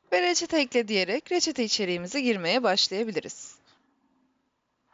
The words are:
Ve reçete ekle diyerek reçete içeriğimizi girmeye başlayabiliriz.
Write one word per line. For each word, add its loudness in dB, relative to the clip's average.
Ve 4
reçete 0
ekle 0
diyerek 0
reçete 0
içeriğimizi -2
girmeye 2
başlayabiliriz. -2